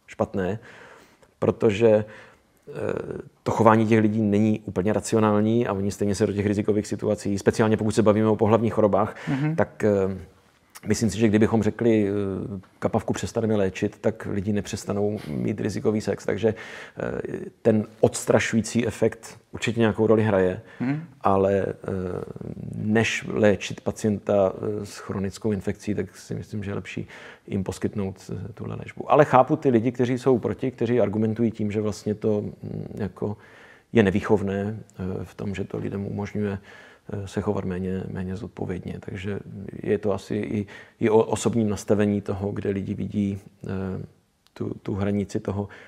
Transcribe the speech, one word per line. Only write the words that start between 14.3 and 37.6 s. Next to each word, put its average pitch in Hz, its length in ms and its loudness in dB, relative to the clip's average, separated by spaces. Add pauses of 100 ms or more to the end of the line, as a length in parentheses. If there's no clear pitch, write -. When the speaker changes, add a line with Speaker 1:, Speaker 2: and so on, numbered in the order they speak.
Speaker 1:
lidi 101 220 -4
nepřestanou 104 760 -4
mít 113 320 -4
rizikový 107 420 -2
sex. - 240 -4
Takže, 104 280 0 (460)
eh, 60 120 -6 (500)
ten 110 240 4 (140)
odstrašující - 880 2
efekt - 520 -2 (120)
určitě 117 280 -4
nějakou 107 280 4
roli 110 160 6
hraje, 95 380 2 (180)
Speaker 2:
Mhm. 143 240 -4 (180)
Speaker 1:
ale, 98 460 2
eh, - 60 -4 (1040)
než 107 520 0
léčit 104 540 2
pacienta, 101 720 0 (280)
eh, 101 40 -10
s - 120 -14
chronickou 101 540 -4
infekcí, 101 440 -4
tak 95 220 -8
si - 180 -10
myslím, 107 280 -10
že 98 80 -8
je 101 40 -6
lepší 104 320 -10 (400)
jim 104 160 -2
poskytnout, 98 680 -6 (180)
eh, 107 40 -16
tuhle 110 220 -10
léčbu. - 360 -8
Ale 147 140 8
chápu 131 300 6
ty 143 140 0
lidi, 117 220 4
kteří 123 260 0
jsou 127 220 2
proti, 113 320 -4
kteří 120 300 0
argumentují 107 500 0
tím, 104 200 -4
že 107 100 -2
vlastně 104 340 -4
to, 107 260 -2
mm, 107 120 -8 (420)
jako 107 420 -6 (560)
je 113 100 8
nevýchovné, 98 760 0 (220)
eh, 95 40 -8 (200)
v - 120 -18
tom, 101 200 -6
že 98 80 -6
to - 140 -8
lidem 101 280 -6
umožňuje, 101 540 -4 (540)
eh, 101 140 -8
se 101 140 -4
chovat 98 240 -2